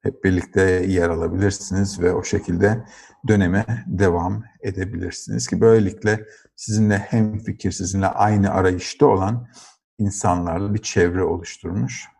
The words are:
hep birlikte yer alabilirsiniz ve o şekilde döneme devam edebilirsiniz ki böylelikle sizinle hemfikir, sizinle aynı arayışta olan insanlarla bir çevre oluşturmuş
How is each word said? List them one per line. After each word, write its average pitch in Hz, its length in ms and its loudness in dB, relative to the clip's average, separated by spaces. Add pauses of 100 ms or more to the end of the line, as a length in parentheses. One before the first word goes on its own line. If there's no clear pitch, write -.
hep - 220 -6
birlikte 95 460 2
yer 90 400 2
alabilirsiniz 95 880 -2
ve 87 120 2
o 90 120 -4
şekilde 101 600 0 (440)
döneme 104 580 2
devam 92 560 0 (180)
edebilirsiniz 95 880 -6
ki - 140 -2
böylelikle 110 680 4 (300)
sizinle 104 420 0
hemfikir, 107 760 -2
sizinle 95 340 -2
aynı 101 440 2
arayışta 92 560 2
olan 110 420 2 (500)
insanlarla 98 760 -2
bir 107 80 -4
çevre 90 420 0
oluşturmuş 87 840 -6 (120)